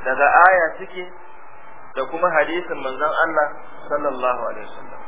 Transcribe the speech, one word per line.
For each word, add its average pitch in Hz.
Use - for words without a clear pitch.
daga 131
aya 180
suke 185
da 135
kuma 165
hadisin 160
manzon 135
Allah 156
sallallahu 127
alaihi 107
wasallam. -